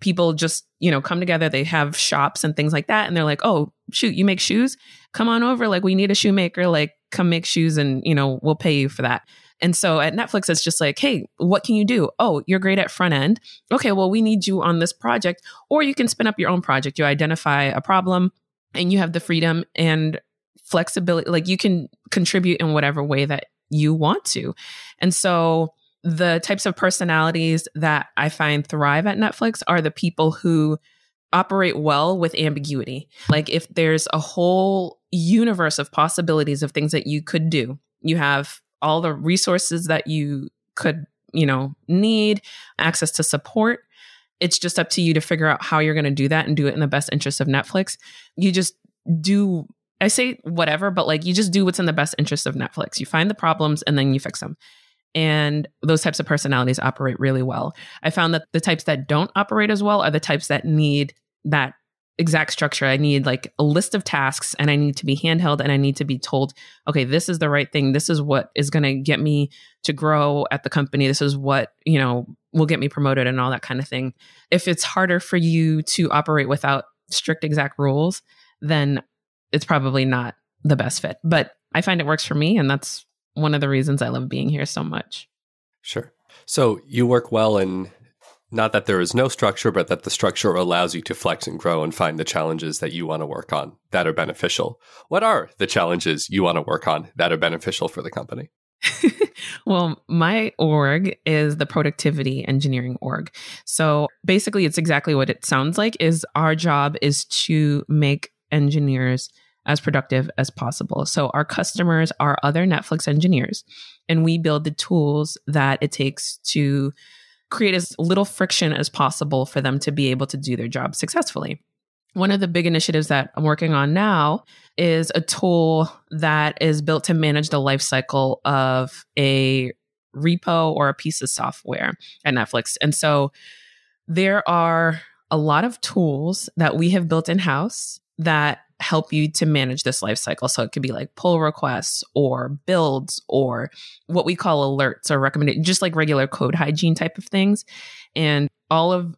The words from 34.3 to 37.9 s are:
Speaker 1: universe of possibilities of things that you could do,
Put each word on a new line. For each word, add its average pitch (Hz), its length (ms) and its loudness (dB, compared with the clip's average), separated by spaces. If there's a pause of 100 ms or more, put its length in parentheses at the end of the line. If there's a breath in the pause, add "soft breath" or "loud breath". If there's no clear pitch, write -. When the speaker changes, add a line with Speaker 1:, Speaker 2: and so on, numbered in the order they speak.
Speaker 1:
universe 180 680 2
of 143 120 -4
possibilities 156 720 0
of 143 100 -4
things 151 200 -2
that 156 140 -2
you 147 160 -4
could 160 280 -2
do, 139 280 -2 (220)